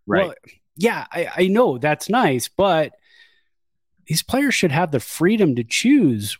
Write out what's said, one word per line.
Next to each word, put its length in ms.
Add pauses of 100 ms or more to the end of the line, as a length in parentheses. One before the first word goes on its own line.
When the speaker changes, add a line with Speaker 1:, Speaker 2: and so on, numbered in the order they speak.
Speaker 1:
Right. 200
Speaker 2:
Well, 80 (440)
yeah, 320
I, 260
I 100
know 320
that's 320
nice, 380
but 440 (1120)
these 160
players 320
should 180
have 180
the 100
freedom 560
to 80
choose 760